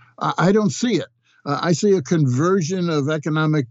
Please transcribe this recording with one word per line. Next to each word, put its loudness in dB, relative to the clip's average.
I, -2
I 2
don't 2
see -2
it. -4
Uh, -4
I 0
see 2
a 2
conversion 0
of -2
economic, 0